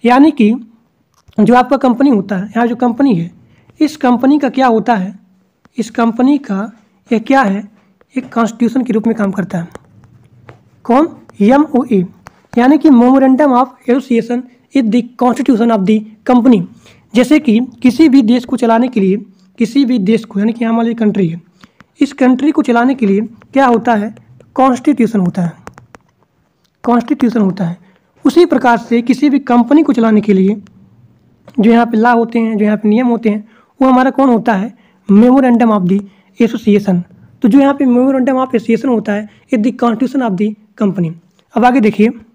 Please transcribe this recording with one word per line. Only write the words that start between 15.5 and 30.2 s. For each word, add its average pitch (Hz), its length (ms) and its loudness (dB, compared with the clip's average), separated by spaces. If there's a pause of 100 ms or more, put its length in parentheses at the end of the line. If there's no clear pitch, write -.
of 196 140 0
the 220 120 2 (280)
company। 240 360 2 (520)
जैसे 247 240 2
कि 220 200 0 (240)
किसी 294 260 4
भी 262 140 4
देश 240 220 0
को 247 120 -6
चलाने 233 320 0
के 240 120 -4
लिए, 196 160 0 (420)
किसी 269 260 0
भी 247 160 -2
देश 220 240 0
को, - 140 -10
यानी 220 140 -2
कि 233 120 -6
हमारी 226 300 -2
country 202 340 -2
है, 170 120 -8 (600)
इस 277 120 -2
country 262 400 0
को 311 100 -2
चलाने 240 320 0
के 254 120 -4
लिए 196 140 0 (320)
क्या 269 140 2
होता 233 280 0
है, 214 200 -6 (400)
Constitution 254 680 0
होता 180 220 -2
है, 165 100 -4 (1300)
Constitution 240 560 0
होता 190 240 -2
है। 170 140 -6 (460)
उसी 330 220 4
प्रकार 240 320 0
से 233 240 -2
किसी 262 280 0
भी 277 100 0
company 247 420 2
को 277 100 0
चलाने 220 280 2